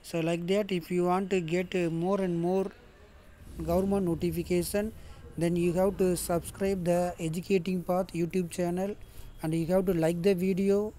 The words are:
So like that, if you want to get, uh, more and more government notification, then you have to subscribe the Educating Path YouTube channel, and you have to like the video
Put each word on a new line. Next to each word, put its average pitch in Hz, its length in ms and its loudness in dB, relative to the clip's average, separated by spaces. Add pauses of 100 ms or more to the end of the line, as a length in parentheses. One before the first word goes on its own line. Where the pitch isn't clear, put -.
So - 180 -4
like 170 280 0
that, 196 220 2
if 175 200 -2
you 180 160 2
want 185 240 2
to 190 100 2
get, 175 340 -2
uh, 175 140 2
more 175 320 0
and 175 180 0
more 185 320 0 (920)
government 190 400 2
notification, 175 880 0 (460)
then 170 180 2
you 170 160 2
have 185 240 2
to 180 220 2
subscribe 185 680 -2
the 175 340 2
Educating 175 640 0
Path 180 260 0
YouTube 170 420 -2
channel, 180 440 -2 (480)
and 160 120 0
you 165 140 0
have 185 180 4
to 175 80 2
like 165 280 2
the 202 120 4
video 196 640 2